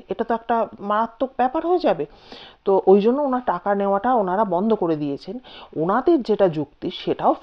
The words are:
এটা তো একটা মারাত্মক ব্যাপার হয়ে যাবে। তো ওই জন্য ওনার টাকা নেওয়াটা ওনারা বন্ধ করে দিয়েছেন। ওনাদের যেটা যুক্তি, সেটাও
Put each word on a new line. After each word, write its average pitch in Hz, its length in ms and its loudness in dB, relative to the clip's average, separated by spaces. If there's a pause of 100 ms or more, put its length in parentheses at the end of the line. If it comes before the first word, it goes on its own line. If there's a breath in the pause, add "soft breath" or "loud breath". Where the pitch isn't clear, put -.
এটা 196 140 -4
তো 240 100 -2
একটা 226 340 -2 (120)
মারাত্মক 220 580 -4
ব্যাপার 262 300 -2
হয়ে 359 120 2
যাবে। 180 260 0 (600 loud breath)
তো 196 220 4
ওই 196 140 8
জন্য 240 200 2
ওনার 254 240 -2
টাকা 202 300 -2
নেওয়াটা 196 380 0
ওনারা 202 300 0
বন্ধ 196 300 0
করে 175 220 0
দিয়েছেন। 147 440 -8 (360 loud breath)
ওনাদের 220 460 0
যেটা 202 260 2
যুক্তি, 156 440 -4
সেটাও 180 520 -2